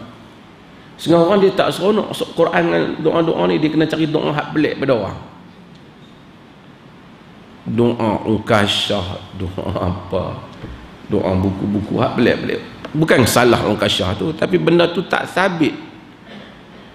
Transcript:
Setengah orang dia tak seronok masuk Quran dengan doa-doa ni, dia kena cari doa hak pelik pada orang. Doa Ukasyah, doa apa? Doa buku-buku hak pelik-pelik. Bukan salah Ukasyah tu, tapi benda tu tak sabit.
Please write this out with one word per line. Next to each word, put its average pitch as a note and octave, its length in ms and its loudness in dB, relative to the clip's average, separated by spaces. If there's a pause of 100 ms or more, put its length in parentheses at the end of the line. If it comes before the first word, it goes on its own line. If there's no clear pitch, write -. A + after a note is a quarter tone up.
(1000)
Setengah E3+ 320 4
orang G#3 160 4
dia F#3 80 4
tak - 240 2
seronok G3 320 0
masuk - 240 -6
Quran F3 320 2
dengan E3+ 160 2 (160)
doa-doa D#3+ 480 2
ni, E3+ 160 0
dia D3+ 80 2
kena D#3 160 2
cari D#3 240 -2
doa D3+ 240 -2
hak D3 160 -4
pelik D3+ 320 0
pada C3+ 160 2
orang. F#2 200 -6 (2500)
Doa A#2 400 2 (160)
Ukasyah, G#2 800 0 (320)
doa F#2 400 -6
apa? F2+ 640 -4 (640)
Doa F#2+ 320 0
buku-buku G2 640 -2
hak - 160 -2
pelik-pelik. - 420 0 (380)
Bukan D#3 320 4
salah A#2 400 4
Ukasyah G2 480 0
tu, D#3 160 -2
tapi F3 240 0
benda E3+ 320 4
tu F3+ 160 -4
tak - 240 -4
sabit. F3 420 0 (1200)